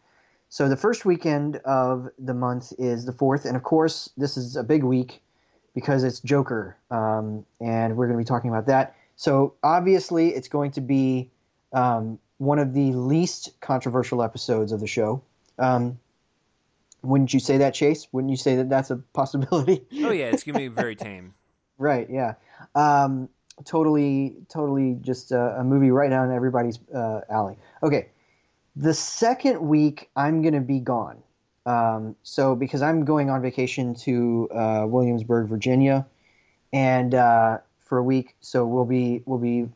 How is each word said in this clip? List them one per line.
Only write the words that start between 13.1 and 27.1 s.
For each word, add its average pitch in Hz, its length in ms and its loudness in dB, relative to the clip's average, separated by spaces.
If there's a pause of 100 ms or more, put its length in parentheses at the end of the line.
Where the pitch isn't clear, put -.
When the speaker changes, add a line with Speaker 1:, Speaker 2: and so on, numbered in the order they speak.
Speaker 1:
controversial 123 600 -2
episodes 110 520 -2
of 104 80 -4
the 107 60 -6
show. 117 340 -2 (360)
Um, 123 420 0 (1040)
wouldn't 135 320 2
you 135 60 2
say 135 200 2
that, 139 140 4
Chase? 151 380 0
Wouldn't 131 180 -2
you 135 60 -2
say 127 220 0
that 131 100 0
that's 135 240 0
a 123 60 -4
possibility? 139 880 -2
<laughs> 285 160 -6
Speaker 2:
Oh, 247 80 0
yeah, 160 140 -2
it's - 180 0
gonna 151 160 -4
be 135 80 -6
very 110 300 -6
tame. 95 360 -14 (440)
Speaker 1:
Right, 147 320 -2
yeah. 123 240 -4 (420)
Um, 139 540 2 (340)
totally, 143 720 2 (140)
totally 139 520 -2
just 127 300 -6
a, 120 280 0
a 127 40 -2
movie 135 280 4
right 139 180 4
down 131 220 2
everybody's, 120 480 0 (140)
uh, 110 360 -4